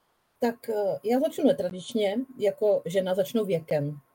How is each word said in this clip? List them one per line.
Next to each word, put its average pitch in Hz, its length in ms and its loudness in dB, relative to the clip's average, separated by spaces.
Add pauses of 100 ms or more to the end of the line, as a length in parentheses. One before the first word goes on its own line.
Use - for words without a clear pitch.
(420)
Tak, 233 280 -2
eh, 208 360 0
já 240 160 2
začnu 311 240 0
netradičně, 190 720 0 (220)
jako 196 460 2
žena 185 300 0
začnu 202 300 0
věkem. 160 520 -2 (180)